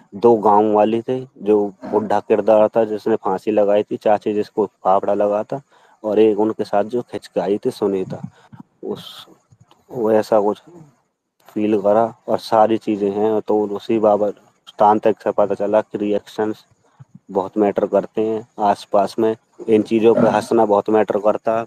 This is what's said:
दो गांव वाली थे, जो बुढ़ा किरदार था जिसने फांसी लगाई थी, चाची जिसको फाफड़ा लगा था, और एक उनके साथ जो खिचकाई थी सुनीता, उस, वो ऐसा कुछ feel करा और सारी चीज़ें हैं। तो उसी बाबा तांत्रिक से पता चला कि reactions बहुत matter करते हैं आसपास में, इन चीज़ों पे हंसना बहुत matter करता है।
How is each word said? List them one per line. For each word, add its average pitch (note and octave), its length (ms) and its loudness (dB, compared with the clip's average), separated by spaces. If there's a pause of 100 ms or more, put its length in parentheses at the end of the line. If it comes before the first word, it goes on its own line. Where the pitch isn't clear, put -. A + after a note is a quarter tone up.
(140)
दो A#2 220 4
गांव G#2+ 360 4
वाली A2 300 2
थे, B2+ 180 -6
जो G#2 520 -2 (120)
बुढ़ा G#2 360 -2
किरदार G#2+ 480 2
था A2+ 160 0
जिसने G#2+ 320 -4
फांसी G2 340 -4
लगाई G#2 320 2
थी, B2 140 -8
चाची G#2+ 380 0
जिसको G#2 320 -4
फाफड़ा G2 480 -2
लगा G#2 280 -2
था, C3+ 200 -10 (420)
और G#2 140 0
एक G#2+ 200 4
उनके G#2+ 260 -2
साथ G#2 200 -2
जो A#2+ 180 -6
खिचकाई G2+ 560 -6
थी B2+ 120 -4
सुनीता, F#2+ 600 -6 (540)
उस, - 420 -14 (640)
वो A2+ 220 -2
ऐसा G#2+ 280 2
कुछ G#2 180 -2 (960)
feel G#2+ 260 0
करा A2 340 0 (140)
और A2 100 -2
सारी A2 400 0
चीज़ें G2+ 320 -4
हैं। G#2+ 300 -2
तो G#2+ 260 -2
उसी G2+ 320 -4
बाबा G#2 320 2 (480)
तांत्रिक G#2+ 440 2
से G#2+ 80 -4
पता G2+ 240 0
चला G#2 260 0
कि G#2+ 180 -8
reactions G#2 680 -6 (640)
बहुत F#2+ 280 -4
matter G2+ 280 0
करते F#2+ 360 -2
हैं A2 260 -6 (120)
आसपास G2+ 580 -2
में, A2 180 0 (320)
इन A2 140 4
चीज़ों A2+ 320 2
पे A2+ 140 2
हंसना A2+ 360 0
बहुत G#2 260 0
matter G#2+ 280 0
करता G#2+ 420 -2
है। A2+ 60 -8